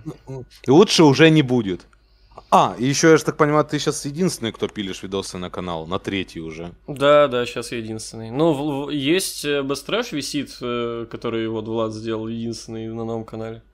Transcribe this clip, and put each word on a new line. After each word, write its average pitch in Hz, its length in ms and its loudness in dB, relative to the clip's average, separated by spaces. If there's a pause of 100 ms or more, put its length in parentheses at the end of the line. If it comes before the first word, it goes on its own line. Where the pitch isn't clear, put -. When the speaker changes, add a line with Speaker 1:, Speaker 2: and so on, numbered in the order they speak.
Speaker 1:
Вот, 156 120 -12 (120)
ну, 131 180 -14 (220)
лучше 175 360 6
уже 151 260 8
не 156 120 6
будет. 120 460 0 (640)
А, 131 280 4
и 120 60 0
еще, 143 240 4
я 156 80 10
же 151 80 2
так 147 120 -4
понимаю, 151 280 4
ты 147 140 -4
щас - 260 -4
единственный, 143 480 -2
кто - 160 -4
пилишь 95 340 -8
видосы 95 340 -6
на 90 120 -8
канал, 85 380 -8
на 92 120 -4
третий 95 420 -6
уже. 80 300 -12 (160)
Speaker 2:
Да, 147 400 4
да, 123 180 -2
щас 117 260 -8
я 123 60 -8
единственный. 113 540 -10
Ну, 151 220 2
в, 143 340 -4
в, - 20 -8
есть, 147 560 -2
э, 143 160 0
Best 139 260 -6
Trash 220 280 -4
висит, 139 460 -8
э, 120 480 -6
который 113 380 -4
вот 110 200 -6
Влад 113 260 -2
сделал, 110 340 -6
единственный 113 600 -8
на 113 180 -8
новом 113 180 -6
канале. 113 380 -12 (120)